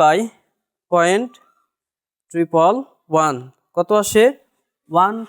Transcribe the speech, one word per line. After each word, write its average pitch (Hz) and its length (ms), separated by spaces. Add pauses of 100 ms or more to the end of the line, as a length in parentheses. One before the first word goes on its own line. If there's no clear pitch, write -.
by 156 160 (760)
পয়েন্ট 190 380 (1000)
ট্রিপল 165 420 (400)
ওয়ান, 156 220 (400)
কত 175 140 (140)
আসে? 214 200 (680)
ওয়ান 190 220 (140)